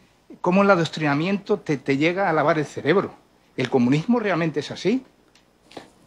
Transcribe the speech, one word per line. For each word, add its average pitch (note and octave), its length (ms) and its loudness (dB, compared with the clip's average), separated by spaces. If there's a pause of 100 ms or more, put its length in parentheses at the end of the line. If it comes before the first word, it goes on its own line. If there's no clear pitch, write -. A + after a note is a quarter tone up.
(420)
cómo F3+ 200 2
el G3+ 80 4
adoctrinamiento E3 880 0
te, D3+ 180 -4
te C3+ 200 -2
llega F3 320 0
a E3 40 0
lavar D#3 260 2
el D3 60 -2
cerebro. - 500 -2 (420)
¿El B2+ 120 -4
comunismo D3 500 2
realmente E3+ 400 -2
es - 120 -10
así? A3 320 -2 (1040)